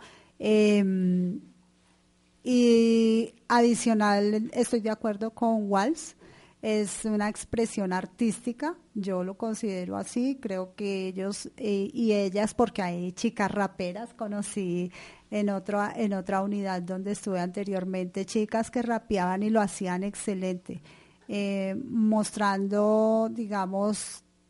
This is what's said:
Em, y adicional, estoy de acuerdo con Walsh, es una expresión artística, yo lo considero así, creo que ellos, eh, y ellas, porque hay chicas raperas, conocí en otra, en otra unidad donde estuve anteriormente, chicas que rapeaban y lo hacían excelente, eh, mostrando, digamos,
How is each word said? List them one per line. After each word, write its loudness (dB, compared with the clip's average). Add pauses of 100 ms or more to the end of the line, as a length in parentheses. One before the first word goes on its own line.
(380)
Em, 4 (1040)
y 6 (140)
adicional, 4
estoy 0
de -2
acuerdo -4
con 2
Walsh, 0 (460)
es -2
una 0
expresión -2
artística, -2 (200)
yo -2
lo -6
considero -4
así, -2
creo -6
que -4
ellos, -6
eh, -2
y 2
ellas, 0
porque 0
hay -4
chicas -2
raperas, -4
conocí -4 (400)
en 0
otra, -2
en 0
otra -2
unidad -2
donde -4
estuve -4
anteriormente, -4
chicas -2
que 0
rapeaban -2
y 0
lo 4
hacían -2
excelente, -6 (460)
eh, -2 (120)
mostrando, 2
digamos, -4 (260)